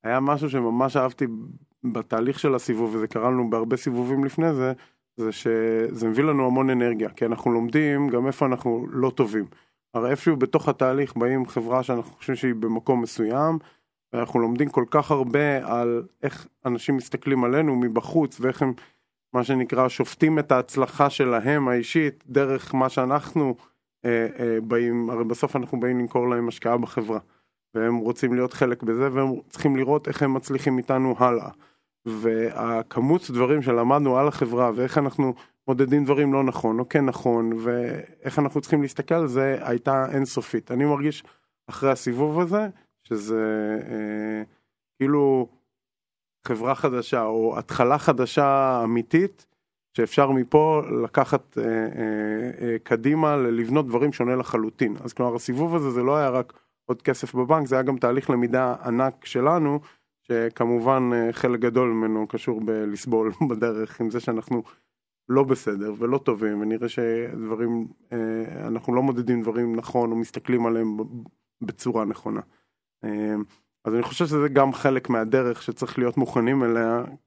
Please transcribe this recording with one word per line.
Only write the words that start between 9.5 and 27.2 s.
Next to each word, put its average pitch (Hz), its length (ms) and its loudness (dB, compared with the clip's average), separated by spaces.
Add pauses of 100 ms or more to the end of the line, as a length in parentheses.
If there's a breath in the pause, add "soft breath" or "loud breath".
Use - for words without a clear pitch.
הרי 120 160 0
איפשהו 147 260 2
בתוך 131 320 2
התהליך 131 480 0
באים 123 300 2
חברה 120 360 -2
שאנחנו 120 300 -4
חושבים - 240 -6
שהיא 123 180 0
במקום 113 480 0
מסוים, 131 560 0 (540 soft breath)
ואנחנו 120 280 -2
לומדים 120 280 0
כל 127 220 0
כך 151 200 2
הרבה 135 720 0
על 120 220 0 (200)
איך - 240 -6 (200)
אנשים 123 300 0
מסתכלים 131 480 -2
עלינו 139 320 2
מבחוץ, 123 640 0
ואיך 127 220 -2
הם, 131 100 2 (600 loud breath)
מה 123 120 0
שנקרא, 127 440 2
שופטים 156 500 2
את 147 140 2
ההצלחה 131 580 2
שלהם 131 580 0
האישית, 127 580 0
דרך 135 480 0
מה 131 140 4
שאנחנו, 135 680 0 (480 soft breath)
אה, 117 220 2 (120)
אה, 117 240 0
באים, 117 480 0
הרי 120 140 -2
בסוף 120 320 -2
אנחנו 123 240 -4
באים 123 180 0
למכור 123 300 0
להם 120 200 0
השקעה 117 280 -2
בחברה, 110 420 -4 (560)